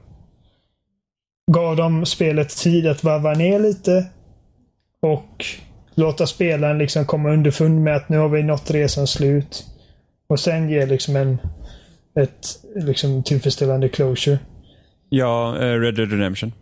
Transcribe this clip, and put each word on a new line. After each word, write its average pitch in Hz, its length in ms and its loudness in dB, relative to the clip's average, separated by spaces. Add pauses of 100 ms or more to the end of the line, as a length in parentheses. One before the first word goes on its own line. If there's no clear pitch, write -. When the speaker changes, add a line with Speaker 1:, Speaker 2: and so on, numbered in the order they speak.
(1500)
Speaker 1:
gav 165 240 2
de 165 300 0
spelet 151 520 0
tid 170 300 2
att 143 160 0
varva 151 300 0
ner 175 260 2
lite 185 460 2 (960)
och - 440 -4 (500)
låta 160 320 0
spelaren 151 500 0
liksom 151 280 0
komma 151 240 0
underfund 156 540 2
med 151 120 2
att - 140 -4
nu 156 80 2
har 151 120 4
vi 151 140 2
nått 151 280 -2
resans 143 400 0
slut, 143 520 0 (680)
och 151 100 0
sen 160 300 -2
ge 147 160 2
liksom 135 300 0
en, 135 220 0 (840)
ett - 280 -2 (280)
liksom 139 480 -2
tillfredsställande 135 640 0
closure. 139 500 0 (720)
Speaker 2:
Ja, 117 480 0
eh, 120 220 0
Red 117 160 0
Dead 107 160 0
Redemption. 101 500 -2